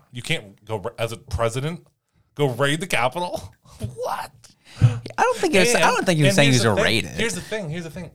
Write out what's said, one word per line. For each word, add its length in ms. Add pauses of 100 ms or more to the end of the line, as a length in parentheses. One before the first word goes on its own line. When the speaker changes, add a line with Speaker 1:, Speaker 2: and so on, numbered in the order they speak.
(120)
Speaker 1:
You 100
can't 440
go 120
ra-, 200
as 140
a 60
president, 680 (500)
go 120
raid 320
the 80
Capitol. 640 (260)
<laughs> 160
What? 360 (500)
Speaker 2:
I 180 (180)
don't 200
think 180
it's, 200
I 60
Speaker 1:
And, 140
Speaker 2:
don't 100
think 120
he 60
was 60
Speaker 1:
and 80
Speaker 2:
saying 140
Speaker 1:
here's 120
Speaker 2:
he 60
was 80
Speaker 1:
the 60
thing. 100
Speaker 2:
raided. 180
Speaker 1:
Here's 240
the 60
thing. 280
Here's 140
the 60
thing. 260